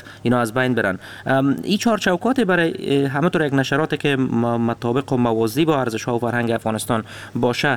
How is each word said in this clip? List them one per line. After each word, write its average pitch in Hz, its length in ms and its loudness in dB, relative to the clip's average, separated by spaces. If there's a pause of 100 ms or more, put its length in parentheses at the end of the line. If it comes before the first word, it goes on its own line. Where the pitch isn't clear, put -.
(220)
اینا 123 180 2
از 113 140 -2
بین 127 200 2
برن. 98 240 0 (280)
ام، 135 360 2
این 202 160 0
چهار 220 200 0
چوکات 196 420 0
برای، 170 640 0
اه، 139 40 0
همه 143 200 0
طور 160 180 0
یک 139 80 -2
نشراتی 143 420 0
که 143 200 0
م-، 120 300 0
مطابق 117 680 0
و 135 40 2
موازی 117 480 2
با 151 160 2
ارزش‌ها 117 360 -2
و - 20 0
فرهنگ 117 320 0
افغانستان 110 540 -2 (300)
باشه، 120 420 0